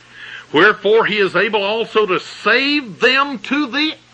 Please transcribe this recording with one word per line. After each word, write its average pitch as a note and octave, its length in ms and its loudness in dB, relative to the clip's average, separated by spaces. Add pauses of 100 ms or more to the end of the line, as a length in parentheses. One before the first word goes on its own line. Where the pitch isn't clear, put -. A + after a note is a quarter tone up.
(520)
Wherefore G3 540 4
he G#3 120 -2
is F#3 160 0
able G#3 300 0
also G#3+ 420 0
to F3 140 -2
save B3 800 -2
them C4+ 400 0
to C#4+ 260 -2
the C#4+ 300 -4 (180)